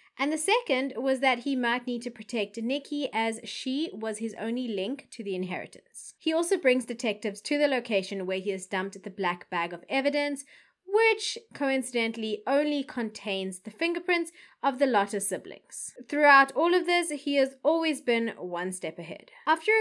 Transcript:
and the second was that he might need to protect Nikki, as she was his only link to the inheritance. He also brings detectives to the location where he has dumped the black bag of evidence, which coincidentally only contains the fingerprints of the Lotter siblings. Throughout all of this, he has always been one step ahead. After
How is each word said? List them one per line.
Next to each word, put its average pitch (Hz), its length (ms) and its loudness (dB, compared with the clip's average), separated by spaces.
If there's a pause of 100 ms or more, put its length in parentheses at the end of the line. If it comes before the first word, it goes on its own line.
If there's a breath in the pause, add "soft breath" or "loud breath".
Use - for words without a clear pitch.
(180 loud breath)
and 285 140 0
the 320 60 -2
second 311 580 0
was 262 240 0
that 247 200 2
he 277 180 -2
might 247 280 0
need 240 180 -6
to 247 60 -6
protect 214 460 -6
Nikki, 277 560 -4
as 226 320 -2
she 277 500 -4
was 220 260 -6
his 220 200 -6
only 233 300 -4
link 214 420 -4
to 208 140 -12
the 196 100 -4
inheritance. - 840 -8
He 320 120 -2
also 330 260 2
brings 254 280 4
detectives 214 560 -4
to 294 160 -2
the 294 100 4
location 202 580 -2
where 185 140 -2
he 196 120 -4
has 185 140 -6
dumped 190 380 -6
the 208 60 -10
black 185 400 -4
bag 170 240 -4
of 170 160 -12
evidence, 285 560 0 (420 soft breath)
which 440 500 2 (160)
coincidentally 226 920 -2
only 294 340 2
contains 208 760 -6
the 220 120 -14
fingerprints 339 600 -2 (320 loud breath)
of 269 140 0
the 285 80 4
Lotter 208 340 2
siblings. - 720 -8 (160)
Throughout 285 460 8
all 339 200 4
of 359 120 4
this, 349 240 2
he 285 260 -2
has 262 280 2
always 320 380 2
been 233 360 0
one 180 340 -6
step 170 280 -8
ahead. - 320 -14 (160 loud breath)
After 320 340 2